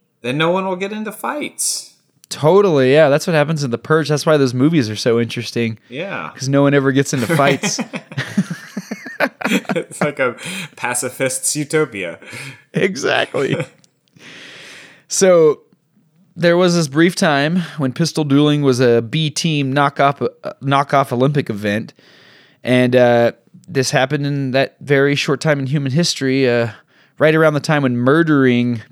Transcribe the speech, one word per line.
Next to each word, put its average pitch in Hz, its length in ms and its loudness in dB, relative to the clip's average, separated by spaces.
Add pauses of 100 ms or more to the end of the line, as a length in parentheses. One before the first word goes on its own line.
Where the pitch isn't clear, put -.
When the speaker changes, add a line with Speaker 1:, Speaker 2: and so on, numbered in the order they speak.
(220)
Speaker 1:
then 123 140 -6
no 165 140 0
one 190 160 -2
will 190 100 -4
get 196 160 -8
into 214 200 -10
fights. - 840 -8 (340)
Speaker 2:
Totally, 156 640 2
yeah. 151 160 6
That's 143 180 0
what 175 80 -2
happens 151 300 -2
in 123 60 -4
The 117 80 -4
Purge. 156 300 -2
That's 147 180 -2
why 156 100 4
those 135 160 2
movies 127 380 2
are 104 60 -8
so 117 240 0
interesting. 113 580 -6 (100)
Speaker 1:
Yeah. 131 460 -10
Speaker 2:
'Cause 131 140 -8
no 139 140 4
one 143 120 4
ever 139 180 2
gets 135 220 0
into 123 200 -2
fights. 143 500 0
<laughs> - 120 -12
Speaker 1:
<laughs> - 40 -10 (1500)
It's - 520 -4
like 147 180 -2
a 123 180 -2 (380)
pacifist's 127 800 -4
utopia. 123 640 -4 (560)
Speaker 2:
Exactly. - 840 -2 (1500)
So 165 520 4 (720)
there 170 220 2
was 180 180 2
this 165 140 -2
brief 165 260 2
time 156 440 0 (200)
when 131 140 -2
pistol 160 320 -2
dueling 147 380 2
was 127 180 2
a 117 220 4
B 151 280 -2
team 143 420 -2
knockoff, 139 540 0 (160)
uh, - 100 -10 (100)
knockoff 139 500 0
Olympic 135 360 0
event, 104 460 -4 (680)
and, 123 320 2
uh, 120 360 4 (360)
this 131 220 -2
happened 143 360 0
in 139 260 -4
that 135 280 0
very 143 360 2
short 139 240 -2
time 151 180 0
in 135 80 -4
human 139 260 -2
history, 135 560 0
uh, 120 200 0 (500)
right 156 160 4
around 160 200 4
the 143 60 -2
time 147 220 0
when 123 140 0
murdering 127 840 2 (120)